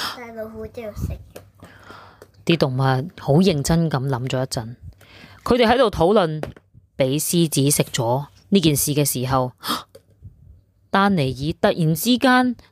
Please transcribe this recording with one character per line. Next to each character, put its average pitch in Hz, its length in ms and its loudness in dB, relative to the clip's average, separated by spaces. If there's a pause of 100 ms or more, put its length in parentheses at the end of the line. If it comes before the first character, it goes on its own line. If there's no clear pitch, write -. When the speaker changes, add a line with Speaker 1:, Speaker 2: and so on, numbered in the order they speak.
(160)
Speaker 1:
但 233 140 -16
係 226 40 -16
老 220 140 -10
虎 220 180 -12
都 233 160 -14
要 214 120 -12
食 - 180 -8 (220)
藥。 - 80 -20 (1000)
Speaker 2:
啲 170 120 2
動 143 160 2
物 127 80 -4
好 135 540 0
認 170 280 4
真 165 260 2
咁 139 200 -4
諗 127 200 -4
咗 131 140 -2
一 131 40 -4
陣， 117 300 -8 (680)
佢 233 120 2
哋 233 120 4
喺 247 100 4
度 233 120 4
討 165 220 2
論 160 300 2 (540)
畀 139 260 0
獅 170 260 2
子 143 220 2
食 147 140 0
咗 127 420 -2 (220)
呢 196 120 2
件 151 140 2
事 143 180 -2
嘅 143 120 2
時 127 280 -4
候， 127 280 0
<gasps> - 1300 -14
丹 196 260 2
尼 135 440 -2
爾 208 120 2
突 - 60 -6
然 160 160 2
之 233 240 0
間 254 380 2 (160)